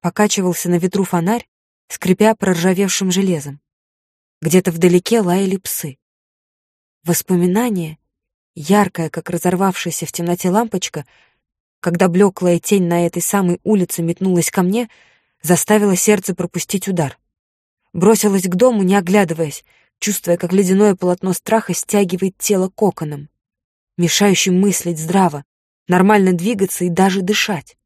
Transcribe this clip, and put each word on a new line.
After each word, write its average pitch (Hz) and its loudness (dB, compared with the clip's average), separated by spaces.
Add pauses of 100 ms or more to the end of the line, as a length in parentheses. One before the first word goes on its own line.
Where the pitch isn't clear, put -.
Покачивался 180 -2
на 180 2
ветру 185 -2
фонарь, 185 -2 (400)
скрипя 208 0
проржавевшим 185 -2
железом. 165 -2 (840)
Где-то 175 2
вдалеке 180 2
лаяли 190 0
псы. - -10 (1040)
Воспоминания — 180 0 (580)
яркая, 170 0
как - -10
разорвавшаяся 180 -2
в - -12
темноте 175 -2
лампочка, 196 -4 (720)
когда 180 0
блёклая 180 2
тень 185 0
на 170 2
этой 170 -4
самой 180 0
улице 185 0
метнулась 175 0
ко 196 -2
мне, 220 -2 (520)
заставила 196 2
сердце 202 0
пропустить 180 -6
удар. 165 -4 (760)
Бросилась 196 2
к 185 -4
дому, 226 2
не 185 2
оглядываясь, 170 0 (340)
чувствуя, 175 -2
как 175 -4
ледяное 196 4
полотно 185 -2
страха 214 -2
стягивает 190 -2
тело 190 0
коконом, 151 -4 (680)
мешающим 180 2
мыслить 180 0
здраво, 160 0 (440)
нормально 185 4
двигаться 185 -2
и 180 -2
даже 190 2
дышать. 185 -4 (100)